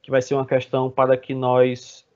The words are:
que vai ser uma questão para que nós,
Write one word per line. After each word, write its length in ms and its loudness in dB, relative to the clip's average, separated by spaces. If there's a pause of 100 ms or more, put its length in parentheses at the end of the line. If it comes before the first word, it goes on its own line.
que 40 -8
vai 100 2
ser 140 -4
uma 100 -2
questão 440 -2
para 280 2
que 180 -8
nós, 800 0